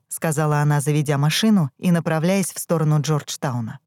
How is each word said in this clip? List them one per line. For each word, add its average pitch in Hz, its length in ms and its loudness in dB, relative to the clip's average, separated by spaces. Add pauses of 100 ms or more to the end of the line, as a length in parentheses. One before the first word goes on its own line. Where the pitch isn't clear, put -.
сказала 151 500 0
она, 147 200 2
заведя 147 380 0
машину 156 640 2
и 185 100 0
направляясь 170 640 0
в - 60 -12
сторону 151 420 0
Джорджтауна. 127 840 -4